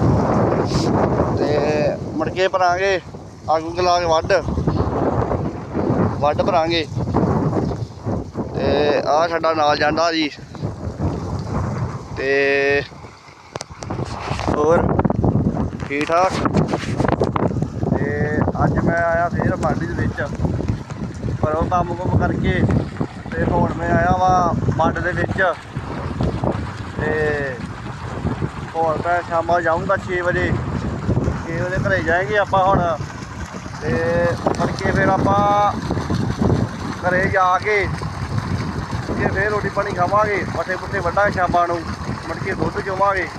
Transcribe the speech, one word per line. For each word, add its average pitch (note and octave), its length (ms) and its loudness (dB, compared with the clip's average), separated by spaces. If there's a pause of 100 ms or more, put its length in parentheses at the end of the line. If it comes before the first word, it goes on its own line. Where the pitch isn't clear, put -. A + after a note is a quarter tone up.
(1400)
ਤੇ C3 120 2 (680)
ਮੁੜ D#3 120 0
ਕੇ F#3 200 2
ਭਰਾਂਗੇ F#3 480 2 (600)
ਅੱਗ D#3+ 80 0
ਉੱਗ E3+ 160 -4
ਲਾ F3+ 200 4
ਕੇ F3 60 0
ਵੱਢ, E3 260 4 (1900)
ਵੱਢ D3 220 2
ਭਰਾਂਗੇ। E3+ 440 2 (1700)
ਤੇ C#3 540 2
ਆਹ D#3 200 4
ਸਾਡਾ D#3+ 260 0
ਨਾਲ D3 220 4
ਜਾਂਦਾ D#3 360 2
ਜੀ। D#3 180 0 (1900)
ਤੇ C#3 680 2 (1700)
ਹੋਰ E3 380 4 (1000)
ਠੀਕ C#3+ 200 0
ਠਾਕ? F3+ 240 4 (1600)
ਤੇ D3 460 0 (260)
ਅੱਜ - 200 2
ਮੈਂ E3+ 120 2
ਆਇਆ E3+ 320 2
ਫੇਰ - 280 0
ਮੰਡੀ D#3 300 0
ਦੇ E3+ 80 -4
ਵਿੱਚ, - 280 -2 (1160)
ਪਰ D#3 120 0
ਉਹ E3 180 0
ਕੰਮ F3 240 0
ਕੁਮ F3+ 240 2
ਕਰਕੇ F3 340 0 (800)
ਤੇ E3 140 -2
ਹੁਣ E3+ 300 2
ਮੈਂ E3+ 180 -2
ਆਇਆ E3+ 260 4
ਵਾਂ F3+ 580 2
ਮੰਡ D#3+ 220 2
ਦੇ E3+ 140 -2
ਵਿੱਚ। F3 300 0 (1600)
ਤੇ D3+ 100 0 (1600)
ਹੁਣ D#3+ 320 0
ਮੈਂ F3 220 2
ਸ਼ਾਮਾਂ E3+ 320 2
ਜਾਊਂਗਾ E3+ 360 2
ਛੇ F#3 240 -2
ਵਜੇ, F3+ 300 0 (960)
ਛੇ E3 140 -4
ਵਜੇ F3+ 160 -2 (100)
ਘਰੇ F#3+ 160 2
ਜਾਏਂਗੇ F#3 360 2
ਆਪਾਂ F#3+ 260 4
ਹੁਣ। F#3+ 160 4 (1040)
ਤੇ D3+ 100 0 (640)
ਮੁੜ F3 120 0
ਕੇ - 200 -2
ਫਿਰ F#3+ 180 4
ਆਪਾਂ G3+ 640 4 (1300)
ਘਰੇ F3+ 240 4
ਜਾ F#3 300 4
ਕੇ G3 280 0 (1200)
ਤੇ - 200 0
ਫੇਰ G3 220 0
ਰੋਟੀ G3+ 180 -2
ਪਾਣੀ G3+ 240 -2
ਖਾਵਾਂਗੇ, F#3+ 520 2 (120)
ਪੱਠੇ F3+ 200 -2
ਪੁੱਠੇ F#3 220 -4
ਵੱਢਾਂਗੇ F#3+ 340 2
ਸ਼ਾਮਾਂ F3 360 2
ਨੂੰ, F3 120 -2 (480)
ਮੁੜ E3 100 -6
ਕੇ F#3+ 160 -4
ਦੁੱਧ - 260 -4
ਚੋਵਾਂਗੇ। F#3+ 480 0 (100)